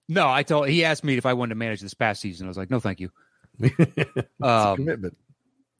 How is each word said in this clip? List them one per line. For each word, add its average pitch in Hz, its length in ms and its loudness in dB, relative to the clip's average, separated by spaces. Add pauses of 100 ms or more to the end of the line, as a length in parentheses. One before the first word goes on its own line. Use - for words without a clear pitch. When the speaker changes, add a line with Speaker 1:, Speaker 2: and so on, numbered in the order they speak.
Speaker 1:
No, 160 200 2
I 135 140 2
told, 147 260 2
he 165 160 4
asked 156 200 0
me 139 120 2
if 120 100 0
I 127 60 2
wanted 123 180 -2
to 110 80 -6
manage 110 220 -6
this 98 140 -14
past 107 260 -2
season. 92 260 -8
I - 20 -8
was 90 80 -10
like, 95 140 -8
"No, 127 100 0
thank 95 200 -6
you." 92 100 -10 (480)
Speaker 2:
<laughs> - 20 -8
It's - 160 2 (640)
a 139 40 0
Speaker 1:
Um, 107 300 4
Speaker 2:
commitment. 131 400 -6 (640)